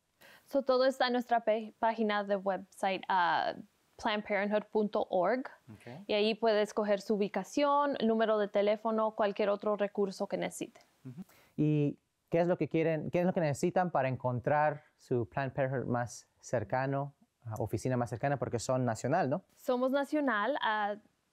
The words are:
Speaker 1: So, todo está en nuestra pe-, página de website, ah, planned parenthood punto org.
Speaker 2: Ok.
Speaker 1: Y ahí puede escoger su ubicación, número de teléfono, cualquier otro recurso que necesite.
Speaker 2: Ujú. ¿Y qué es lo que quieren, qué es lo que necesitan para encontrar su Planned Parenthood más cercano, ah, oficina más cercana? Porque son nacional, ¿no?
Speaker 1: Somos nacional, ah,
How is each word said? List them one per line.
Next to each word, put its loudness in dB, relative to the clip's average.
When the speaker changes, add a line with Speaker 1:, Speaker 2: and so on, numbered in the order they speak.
Speaker 1:
So, 0
todo 2
está 0
en 0
nuestra 0
pe-, 0
página 0
de 0
website, -4
ah, 2
planned -2
parenthood 0
punto 0
org. 2
Speaker 2:
Ok. -16
Speaker 1:
Y 0
ahí 2
puede 2
escoger 0
su -2
ubicación, 0
número 2
de 0
teléfono, 0
cualquier 0
otro 0
recurso -2
que -4
necesite. -6
Speaker 2:
Ujú. -14
¿Y 2
qué 2
es 2
lo 2
que -2
quieren, 0
qué 0
es 2
lo 2
que -2
necesitan 0
para 2
encontrar 0
su -2
Planned -4
Parenthood -2
más -4
cercano, -2
ah, -8
oficina -2
más 0
cercana? -2
Porque -4
son 0
nacional, 0
¿no? -2
Speaker 1:
Somos -2
nacional, 0
ah, 0